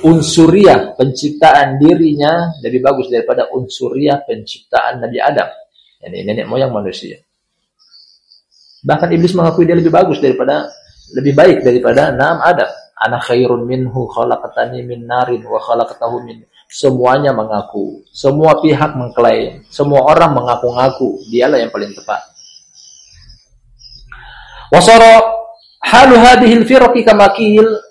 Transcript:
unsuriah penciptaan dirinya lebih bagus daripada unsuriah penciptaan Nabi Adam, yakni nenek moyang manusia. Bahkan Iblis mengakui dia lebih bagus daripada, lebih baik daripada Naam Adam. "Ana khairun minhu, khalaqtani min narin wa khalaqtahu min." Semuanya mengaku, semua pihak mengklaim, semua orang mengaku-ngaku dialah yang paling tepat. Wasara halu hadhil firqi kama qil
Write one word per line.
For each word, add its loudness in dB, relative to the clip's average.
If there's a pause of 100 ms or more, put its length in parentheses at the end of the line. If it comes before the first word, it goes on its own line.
unsuriah 2
penciptaan 0
dirinya 0
lebih -4
bagus -2
daripada -4
unsuriah -4
penciptaan -8
Nabi -8
Adam, -2 (520)
yakni -16
nenek -6
moyang -4
manusia. -10 (1700)
Bahkan -2
Iblis 0
mengakui 0
dia 0
lebih 0
bagus 0
daripada, -2 (440)
lebih -2
baik 4
daripada 0
Naam -2
Adam. 0 (300)
"Ana -4
khairun -2
minhu, -6
khalaqtani -6
min -14
narin -4
wa -6
khalaqtahu -6
min." -20 (240)
Semuanya -2
mengaku, -8
semua 0
pihak 0
mengklaim, -2
semua 0
orang 2
mengaku-ngaku -4
dialah 0
yang -10
paling -10
tepat. -10 (2500)
Wasara 8 (640)
halu 6
hadhil 4
firqi 4
kama 4
qil 2 (260)